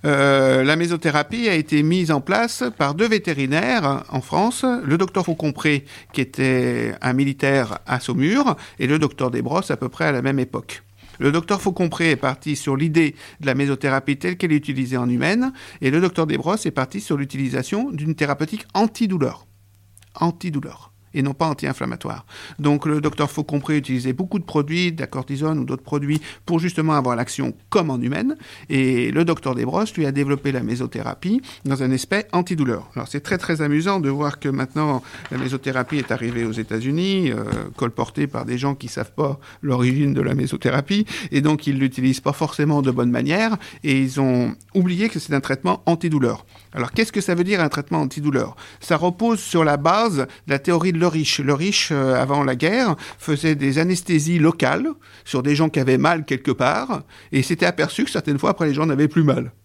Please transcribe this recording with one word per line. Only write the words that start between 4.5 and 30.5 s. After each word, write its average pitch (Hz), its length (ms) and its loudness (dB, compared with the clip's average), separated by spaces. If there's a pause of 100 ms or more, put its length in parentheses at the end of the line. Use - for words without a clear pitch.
le 151 140 2
docteur 185 260 0
Faucompré, 151 640 0 (260)
qui - 80 -2
était 127 800 0
un 127 140 0
militaire 139 720 2
à 127 140 0
Saumur, 190 560 2 (220)
et - 80 0
le 147 120 2
docteur 135 320 0
Desbrosses 123 400 -2
à 139 80 -2
peu 127 100 -4
près - 160 -4
à 151 80 2
la 123 80 0
même 135 180 0
époque. - 440 -6 (380)
Le 139 120 4
docteur 170 300 0
Faucompré 170 480 0
est 135 60 4
parti 139 380 -2
sur 139 220 -2
l'idée 156 380 2 (260)
de 143 60 -4
la 131 80 2
mésothérapie 135 640 0
telle 180 180 -4
qu'elle 170 160 0
est 151 40 4
utilisée 131 420 -2
en 123 100 0
humaine, 185 440 2 (280)
et 131 100 2
le 160 120 2
docteur 170 240 0
Desbrosses 151 400 -2
est 151 40 0
parti 139 300 -4
sur 156 160 -2
l'utilisation 139 720 -2
d'une 156 240 -4
thérapeutique 156 600 -2
antidouleur. 190 720 0 (680)
Antidouleur. 165 720 -4 (260)
Et 143 60 0
non 139 100 0
pas 160 140 0
anti-inflammatoire. - 800 -6 (320)
Donc 147 280 2
le 151 140 2
docteur 143 300 -2
Faucompré 147 460 -2
utilisait 131 360 -2
beaucoup 185 280 -2
de - 40 -10
produits, 160 460 0
de 160 100 -8
la 131 60 -6
cortisone 143 540 -4
ou 123 40 -2
d'autres 127 200 -6
produits, 147 360 -2 (240)
pour 170 140 0
justement 160 360 0
avoir 127 200 2
l'action 120 400 -4 (160)
comme 170 200 2
en 127 100 -2
humaine. 165 340 -2 (340)
Et 127 440 2
le 160 120 2
docteur 151 300 0
Desbrosses, 135 400 -2
lui, 156 120 0
a 139 40 0
développé 139 400 0